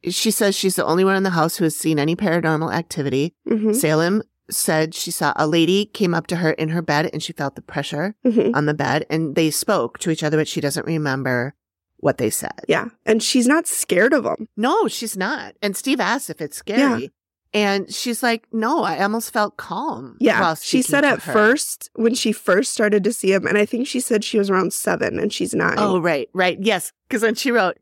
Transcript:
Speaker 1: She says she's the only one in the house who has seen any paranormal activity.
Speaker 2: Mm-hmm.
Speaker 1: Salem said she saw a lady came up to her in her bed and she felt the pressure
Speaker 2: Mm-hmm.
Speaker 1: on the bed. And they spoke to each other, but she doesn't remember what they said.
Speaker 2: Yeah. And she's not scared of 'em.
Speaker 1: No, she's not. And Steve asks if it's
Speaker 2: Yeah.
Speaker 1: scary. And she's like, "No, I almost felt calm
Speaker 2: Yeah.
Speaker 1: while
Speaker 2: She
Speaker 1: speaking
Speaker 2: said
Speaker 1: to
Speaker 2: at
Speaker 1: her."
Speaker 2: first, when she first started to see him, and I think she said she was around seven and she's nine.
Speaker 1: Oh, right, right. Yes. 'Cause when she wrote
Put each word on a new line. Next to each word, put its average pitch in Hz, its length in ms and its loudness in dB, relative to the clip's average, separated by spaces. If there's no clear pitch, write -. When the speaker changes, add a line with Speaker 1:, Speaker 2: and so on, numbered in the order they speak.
Speaker 1:
She 214 220 0
says 202 240 2
she's 190 200 0
the 175 100 0
only 175 180 2
one 190 120 4
in 190 80 2
the 190 80 0
house 165 260 0
who 170 60 0
has 156 120 0
seen 160 220 0
any 151 180 2
paranormal 160 580 0
activity. 143 600 -2
Speaker 2:
Mm-hmm. 214 240 0
Speaker 1:
Salem 180 480 2
said 160 440 0
she - 160 -8
saw 156 260 0
a 156 120 0
lady 170 400 2
came 180 260 0
up 165 140 -2
to 180 100 -2
her 165 140 2
in 156 180 -2
her 170 140 -2
bed 156 280 0
and 156 120 -6
she 170 100 -10
felt 139 220 -6
the - 80 -14
pressure 160 600 -6
Speaker 2:
Mm-hmm. 226 320 2
Speaker 1:
on 147 120 0
the 151 80 0
bed. 131 340 -2
And 156 260 -2
they 160 140 2
spoke 147 500 -2
to 170 120 -2
each 160 120 -2
other, 151 140 0
but 135 100 0
she - 140 -6
doesn't 143 240 -4
remember 135 680 -2
what - 220 0
they 113 100 0
said. - 380 -6
Speaker 2:
Yeah. - 220 0
And 220 180 2
she's 247 240 2
not 320 200 4
scared 208 460 2
of 262 120 0
'em. - 300 -4
Speaker 1:
No, 294 320 2
she's 214 300 -6
not. 220 460 -6
And 202 120 -2
Steve 262 240 -2
asks 190 300 -2
if 156 120 -12
it's - 260 -10
Speaker 2:
Yeah. 208 80 -4
Speaker 1:
scary. - 140 -8
And 202 380 0
she's 233 300 -6
like, 233 300 0
"No, 226 320 0
I 165 180 -2
almost 214 300 -2
felt 208 240 -2
calm - 640 -8
Speaker 2:
Yeah. - 220 4
Speaker 1:
while 165 140 2
Speaker 2:
She - 260 0
Speaker 1:
speaking - 100 -2
Speaker 2:
said 285 100 4
Speaker 1:
to 294 60 4
Speaker 2:
at 254 160 0
Speaker 1:
her." 170 100 -8
Speaker 2:
first, 220 640 2
when 226 180 2
she 220 200 0
first 208 400 2
started 208 320 2
to 226 80 2
see 190 180 0
him, 190 160 2
and 208 100 2
I 208 80 4
think 247 220 -4
she 254 140 -2
said 214 240 0
she - 120 -2
was 202 120 2
around 185 240 2
seven - 440 -2
and 208 140 -2
she's - 240 -4
nine. 170 220 2
Speaker 1:
Oh, 196 240 2
right, 151 320 0
right. 180 280 0
Yes. 190 300 0
'Cause 233 120 0
when 220 140 2
she 262 160 -2
wrote 196 300 2